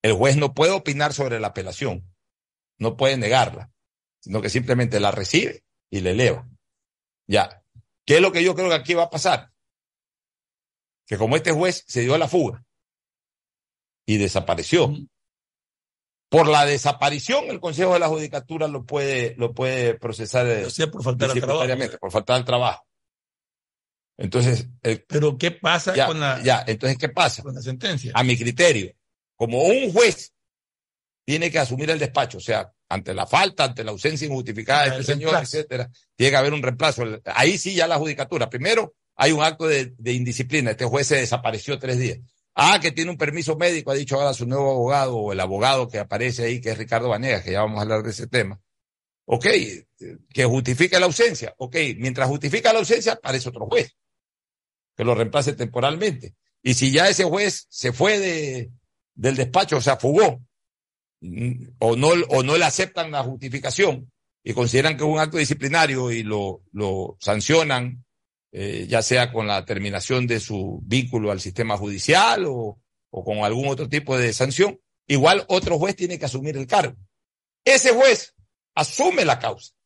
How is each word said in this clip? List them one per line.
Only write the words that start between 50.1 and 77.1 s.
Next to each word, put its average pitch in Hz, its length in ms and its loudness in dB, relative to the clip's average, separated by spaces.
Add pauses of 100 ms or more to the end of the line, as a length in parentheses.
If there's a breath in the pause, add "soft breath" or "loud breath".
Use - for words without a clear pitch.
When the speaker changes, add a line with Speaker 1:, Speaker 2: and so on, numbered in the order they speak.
Speaker 1:
que 127 140 2
justifique 131 540 2
la 180 80 4
ausencia. 175 520 0
Ok, 127 180 -8 (220)
mientras 127 280 -2
justifica 151 460 2
la 226 80 4
ausencia, 220 320 2
aparece 131 380 -6
otro 110 160 -10
juez - 280 0 (1000)
que 113 80 -4
lo 120 100 4
reemplace 123 380 0
temporalmente. 127 840 -4 (260)
Y 127 140 0
si 135 160 2
ya 165 180 4
ese 190 140 2
juez 185 460 -2
se 123 240 -4
fue 196 260 2
de, 151 540 -4 (420)
del 127 220 0
despacho, 135 400 2
o 127 40 0
sea, 135 160 2
fugó, 151 460 4 (800)
mm, 120 480 -8 (100)
o 117 160 4
no, 135 140 2 (220)
o 135 120 4
no 143 160 0
le 170 60 4
aceptan 165 480 -2
la 143 100 -4
justificación 131 880 -4 (320)
y 117 120 -6
consideran 127 420 2
que 139 80 -4
es 151 40 2
un 156 120 0
acto 156 160 -2
disciplinario 139 720 0
y 117 140 -4
lo, 101 380 -4 (100)
lo 98 480 -4
sancionan, 123 840 0 (460)
eh, 98 380 -8
ya 113 140 2
sea 123 280 2
con 113 160 -4
la 98 180 -2
terminación 104 600 -4
de 117 140 -2
su 101 420 -8
vínculo 120 480 -2
al 95 100 -4
sistema 104 360 -4
judicial 151 720 2
o, 113 320 -8 (300)
o 92 140 -10
con 104 200 -4
algún 123 240 0
otro 139 200 -4
tipo 135 300 -2
de 117 140 0
sanción, 139 480 0 (260)
igual 156 400 4
otro 175 320 0
juez 190 160 0
tiene 180 240 -4
que 151 60 -6
asumir 135 320 -6
el 135 100 -6
cargo. 156 300 2 (680)